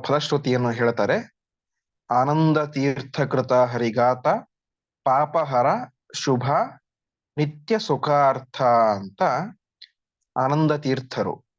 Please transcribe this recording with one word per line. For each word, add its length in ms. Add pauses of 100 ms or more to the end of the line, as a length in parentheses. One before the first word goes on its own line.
ಫಲಶ್ರುತಿಯನ್ನು 680
ಹೇಳ್ತಾರೆ. 460 (920)
ಆನಂದ 480 (160)
ತೀರ್ಥಕೃತ 800 (200)
ಹರಿಗಾತ 540 (800)
ಪಾಪಹರ 600 (460)
ಶುಭ 300 (920)
ನಿತ್ಯ 420
ಸುಖಾರ್ಥ 800 (400)
ಅಂತ 240 (1120)
ಆನಂದ 360 (120)
ತೀರ್ಥರು, 500 (240)